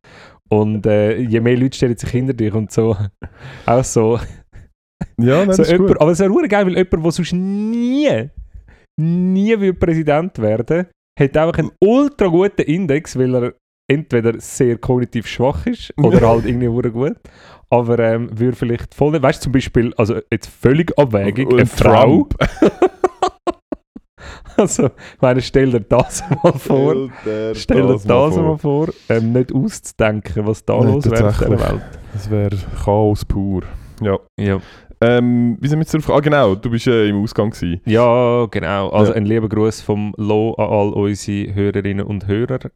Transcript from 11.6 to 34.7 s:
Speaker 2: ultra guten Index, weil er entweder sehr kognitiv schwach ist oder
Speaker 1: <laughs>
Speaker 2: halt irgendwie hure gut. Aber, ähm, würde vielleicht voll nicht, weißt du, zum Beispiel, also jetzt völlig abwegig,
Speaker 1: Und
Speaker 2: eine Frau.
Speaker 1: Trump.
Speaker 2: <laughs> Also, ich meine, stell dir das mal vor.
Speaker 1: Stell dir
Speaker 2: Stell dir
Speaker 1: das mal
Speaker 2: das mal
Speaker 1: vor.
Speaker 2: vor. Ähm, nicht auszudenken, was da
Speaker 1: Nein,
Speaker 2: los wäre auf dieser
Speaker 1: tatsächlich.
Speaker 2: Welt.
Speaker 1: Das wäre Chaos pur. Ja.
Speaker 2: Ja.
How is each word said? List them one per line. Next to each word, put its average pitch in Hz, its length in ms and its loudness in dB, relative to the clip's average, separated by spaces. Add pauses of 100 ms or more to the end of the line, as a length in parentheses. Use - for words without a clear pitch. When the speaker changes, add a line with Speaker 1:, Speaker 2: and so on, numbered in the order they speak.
Speaker 2:
ultra 247 460 2
guten 180 340 0
Index, 156 560 -2
weil 127 160 0
er 123 200 -2 (360)
entweder 120 500 0
sehr 120 380 -2
kognitiv 123 480 -4
schwach - 400 -2
ist - 320 -8
oder 147 220 4
Speaker 1:
<laughs> 113 80 4
Speaker 2:
halt 113 180 2
irgendwie 123 220 -2
hure 120 220 -2
gut. 135 260 -4 (540)
Aber, 120 300 2
ähm, 113 280 0 (100)
würde 120 180 0
vielleicht - 380 -6
voll 151 180 0
nicht, 156 100 0
weißt 139 180 2
du, - 40 -12
zum 127 80 -4
Beispiel, 120 440 0
also 104 220 0 (120)
jetzt - 180 -4
völlig 156 500 2
abwegig, 107 480 2
Speaker 1:
Und 127 80 4
Speaker 2:
eine 123 120 6
Frau. 120 640 4
Speaker 1:
Trump. - 120 -4
Speaker 2:
<laughs> - 60 2 (2000)
Also, 196 300 0
ich - 340 -8
meine, 127 200 2
stell 135 300 2
dir 120 100 2
das - 420 0 (200)
mal 175 100 4
vor. 135 560 0 (160)
Speaker 1:
Stell - 0 -
dir 110 300 -4
Speaker 2:
Stell 135 280 0
dir 127 60 2
Speaker 1:
das 123 160 0
mal 120 240 4
Speaker 2:
das - 80 0
mal 156 220 0
Speaker 1:
vor. 147 280 0
Speaker 2:
vor. - 80 -8 (140)
Ähm, 113 240 0
nicht 127 200 0
auszudenken, 110 920 -4
was 107 180 -4
da 107 140 0
Speaker 1:
Nein, 113 160 4
Speaker 2:
los 143 160 0
wäre 113 180 2
auf 104 100 0
dieser - 180 0
Speaker 1:
tatsächlich. - 160 0
Speaker 2:
Welt. - 260 -10 (140)
Speaker 1:
Das 101 180 -8
wäre 101 260 -2 (280)
Chaos 104 400 2
pur. 98 380 -4 (400)
Ja. 98 160 -2 (200)
Speaker 2:
Ja. 98 220 0 (420)